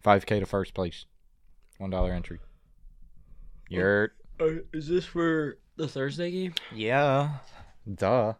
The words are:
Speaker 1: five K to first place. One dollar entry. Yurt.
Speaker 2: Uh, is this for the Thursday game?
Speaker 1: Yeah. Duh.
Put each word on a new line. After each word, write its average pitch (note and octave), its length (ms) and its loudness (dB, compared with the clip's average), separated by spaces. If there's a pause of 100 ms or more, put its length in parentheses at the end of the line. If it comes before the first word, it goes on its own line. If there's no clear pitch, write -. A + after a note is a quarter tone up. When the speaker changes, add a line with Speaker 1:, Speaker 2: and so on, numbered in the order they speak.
Speaker 1:
five G2+ 240 6
K G#2 140 2
to F#2+ 80 -2
first G2 260 -2
place. F2+ 320 -6 (720)
One F#2+ 140 -8
dollar F#2 200 2
entry. F2 280 -6 (1300)
Yurt. G2+ 460 2 (240)
Speaker 2:
Uh, D#3+ 220 0 (120)
is D3+ 140 -6
this E3+ 180 0
for D#3+ 540 0 (160)
the D#3 120 -4
Thursday C#3+ 440 -4
game? F#3 240 -4 (180)
Speaker 1:
Yeah. C#3 640 2 (560)
Duh. G#2+ 460 2